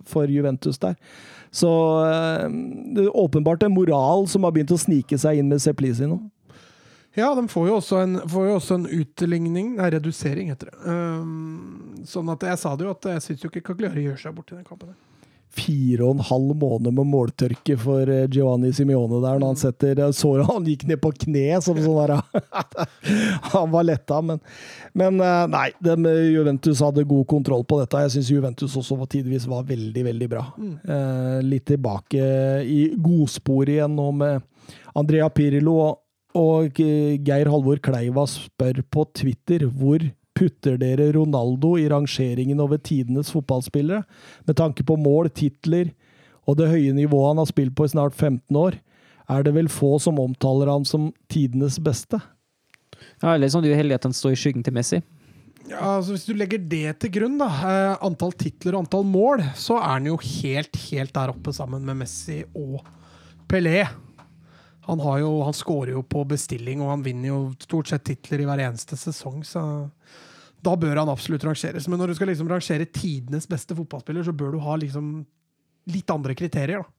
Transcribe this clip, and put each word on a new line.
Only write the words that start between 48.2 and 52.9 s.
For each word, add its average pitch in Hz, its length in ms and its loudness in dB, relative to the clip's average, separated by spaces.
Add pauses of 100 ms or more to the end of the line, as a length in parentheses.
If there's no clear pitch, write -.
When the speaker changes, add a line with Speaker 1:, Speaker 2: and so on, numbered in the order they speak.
Speaker 1:
år, 180 160 2 (560)
er 139 160 2
det 147 80 4
vel 160 160 2
få 143 220 2 (100)
som 156 160 2
omtaler 135 480 2
han 143 160 2
som 151 240 0 (240)
tidenes 135 480 0
beste?" 156 400 -4 (1040)